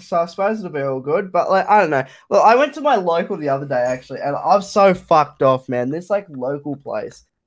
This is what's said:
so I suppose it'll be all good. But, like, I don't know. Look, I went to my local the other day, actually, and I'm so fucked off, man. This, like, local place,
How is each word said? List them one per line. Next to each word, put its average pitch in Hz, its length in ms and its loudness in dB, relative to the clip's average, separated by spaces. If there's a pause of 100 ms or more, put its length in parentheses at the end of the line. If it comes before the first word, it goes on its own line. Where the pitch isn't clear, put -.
so 175 160 -4
I 170 80 0
suppose 196 340 -4
it'll 180 100 -10
be 147 120 -6
all 135 180 -4
good. 180 320 -4
But, 175 180 0
like, 190 200 2
I 214 100 6
don't 180 100 2
know. 135 140 0 (260)
Look, 175 140 4
I 220 100 8
went 277 200 2
to 302 80 -12
my 269 140 2
local 175 420 -2
the 147 100 -4
other 139 180 -2
day, 135 140 -2
actually, 127 400 -6
and 139 160 -4
I'm 185 240 2
so 196 320 2
fucked 156 500 0
off, 131 280 2
man. 123 200 -2
This, 170 200 -8
like, 202 180 -2
local 143 480 -8
place, 110 480 -12 (220)